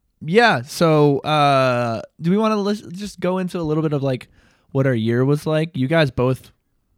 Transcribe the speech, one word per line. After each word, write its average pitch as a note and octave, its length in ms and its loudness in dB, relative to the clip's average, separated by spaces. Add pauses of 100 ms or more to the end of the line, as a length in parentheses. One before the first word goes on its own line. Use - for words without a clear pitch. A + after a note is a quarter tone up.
(200)
yeah. F3 420 2
So, D3 580 2
uh, C3 840 0 (180)
do E3 100 -2
we F#3+ 60 2
wanna G#3+ 200 0
lis-, G3+ 260 -2
just F#3+ 380 -14
go F3+ 180 -2
into F#3 200 -6
a E3+ 40 -6
little D#3 200 -2
bit D#3 100 -2
of, C#3+ 100 -2
like, C3 260 -4 (440)
what C3+ 140 2
our C3+ 80 2
year A#2 300 0
was D3 220 0
like? D#3 300 -2
You B2+ 120 -2
guys D#3+ 220 2
both B2+ 420 -2 (460)